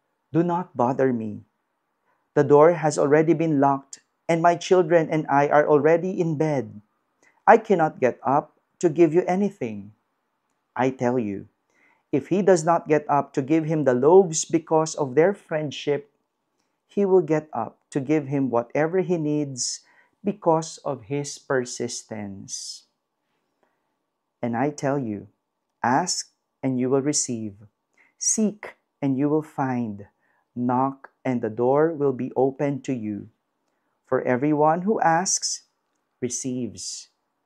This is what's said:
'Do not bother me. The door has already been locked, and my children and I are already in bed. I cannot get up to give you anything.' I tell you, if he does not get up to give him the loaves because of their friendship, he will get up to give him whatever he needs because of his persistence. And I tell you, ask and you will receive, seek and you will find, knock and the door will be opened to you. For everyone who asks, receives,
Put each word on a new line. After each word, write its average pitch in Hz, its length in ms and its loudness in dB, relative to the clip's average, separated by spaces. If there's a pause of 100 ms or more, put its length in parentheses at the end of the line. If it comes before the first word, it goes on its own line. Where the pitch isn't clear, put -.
(300)
'Do 165 160 0
not 175 320 -4
bother 131 340 0
me. 110 300 -8 (960)
The 143 80 4
door 151 320 6
has 151 160 -2
already 156 400 2
been 156 240 0
locked, 139 400 0 (300)
and 165 160 2
my 175 100 4
children 170 540 2
and 156 180 -2
I 143 220 2
are 147 180 4
already 165 540 2
in 165 160 -2
bed. 131 440 -4 (680)
I 220 80 10
cannot 170 420 0
get 120 240 -2
up 147 380 -2 (180)
to 170 140 0
give 156 200 4
you 180 120 2
anything.' 123 720 -4 (800)
I 127 160 0
tell 127 260 -2
you, 101 300 -6 (640)
if 143 160 -2
he 185 160 0
does 170 200 4
not 170 240 0
get 147 200 2
up 139 240 0
to 147 100 -2
give 156 220 0
him 156 200 -2
the 127 120 4
loaves 160 480 6
because 160 500 0
of 135 220 -6
their 170 160 6
friendship, 151 800 -6 (720)
he 202 180 -2
will 185 200 4
get 156 280 -2
up - 360 -8
to 147 120 -4
give 139 280 -2
him 135 240 -2
whatever 147 480 -2
he 175 160 -2
needs 147 640 -4 (440)
because 165 600 -2
of 123 240 -10
his 143 320 -8
persistence. 113 1400 -8 (1600)
And 117 160 -4
I 139 140 -2
tell 143 280 -4
you, 104 300 -8 (540)
ask 139 500 -2 (300)
and 131 160 -2
you 127 100 -2
will 135 140 0
receive, 113 540 -6 (640)
seek - 580 -4 (240)
and 135 160 -2
you 143 120 0
will 151 160 0
find, 120 640 -6 (460)
knock 127 580 -2 (120)
and 127 160 -2
the 110 120 -4
door 135 400 2
will 143 200 -2
be 123 240 -8
opened 139 480 -2
to 139 80 -6
you. 107 360 -8 (800)
For 131 160 0
everyone 151 640 0
who 220 160 0
asks, - 640 -2 (540)
receives, 123 880 -8 (340)